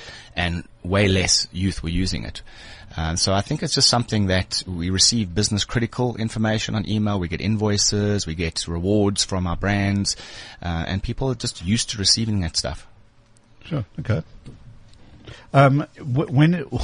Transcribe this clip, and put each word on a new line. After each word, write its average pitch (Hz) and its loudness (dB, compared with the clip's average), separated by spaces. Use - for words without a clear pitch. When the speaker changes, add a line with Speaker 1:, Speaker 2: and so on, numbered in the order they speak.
Speaker 1:
and 87 -2
way 98 4
less 95 2
youth 92 -2
were 80 -4
using 85 -2
it. - -12
Um, 82 -2
so 95 0
I 98 2
think 147 -4
it's 156 -4
just 135 4
something 113 2
that 92 0
we 90 -4
receive 92 2
business 104 0
critical 120 -2
information 110 -2
on 107 -2
email. 104 0
We 90 0
get 85 -4
invoices, 104 2
we 80 -4
get 82 -4
rewards 98 2
from 92 -2
our 85 -2
brands, 98 0
uh, 85 -2
and 95 -2
people 131 -2
are 127 -2
just - -8
used 104 0
to - -6
receiving 107 2
that 85 -2
stuff. - -4
Speaker 2:
Sure. 143 -4
Okay. 139 0
Um, 143 6
w-, 135 -2
when 151 6
it, 170 -4